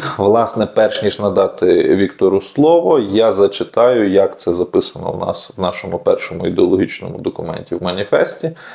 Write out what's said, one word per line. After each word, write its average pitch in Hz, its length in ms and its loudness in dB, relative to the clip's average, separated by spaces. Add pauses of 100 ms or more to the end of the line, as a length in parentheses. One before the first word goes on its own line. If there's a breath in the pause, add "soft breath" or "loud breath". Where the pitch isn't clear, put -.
(180)
власне, 107 480 2
перш - 360 0
ніж 104 180 -4
надати 92 760 2
Віктору 95 440 0
слово, 165 580 2
я 107 340 2
зачитаю, 107 800 2
як 95 280 2
це 87 160 -2
записано - 580 -2
в 92 60 -8
нас - 380 -6
в 98 40 -10
нашому 90 380 -6
першому 90 480 -2
ідеологічному 90 720 -2
документі - 560 -8
в 82 80 -6
маніфесті. 123 680 -2 (240 loud breath)